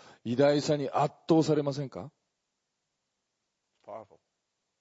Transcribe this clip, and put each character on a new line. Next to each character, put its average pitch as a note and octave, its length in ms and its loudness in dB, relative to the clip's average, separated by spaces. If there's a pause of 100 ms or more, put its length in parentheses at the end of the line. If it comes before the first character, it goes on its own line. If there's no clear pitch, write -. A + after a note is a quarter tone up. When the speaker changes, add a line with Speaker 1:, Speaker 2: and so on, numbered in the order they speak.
(240)
Speaker 1:
偉 A#2 120 -4
大 C#3+ 240 4
さ D3 160 0
に C#3 140 -4
圧 C#3+ 260 -2 (120)
倒 D#3+ 140 6
さ D3 140 0
れ D3 80 0
ま C#3+ 80 -4
せ C#3+ 120 -8
ん C3 40 -10
か？ G#2+ 240 -14 (1700)
Speaker 2:
Powerful. G#2 340 -18 (640)